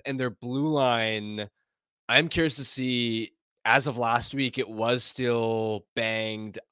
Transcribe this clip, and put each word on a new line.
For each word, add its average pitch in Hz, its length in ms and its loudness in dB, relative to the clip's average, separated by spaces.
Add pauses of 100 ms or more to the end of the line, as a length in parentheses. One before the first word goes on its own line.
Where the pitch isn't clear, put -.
and 135 140 -4
their 127 100 -2
blue 127 380 -4
line, 110 800 0 (600)
I'm 143 200 4
curious 160 260 2
to 135 100 -8
see. 120 680 -2 (360)
As 135 160 6
of 123 120 -4
last 117 360 0
week, 135 240 -2
it 110 120 -2
was 113 340 0
still 113 880 0
banged 110 640 -4 (140)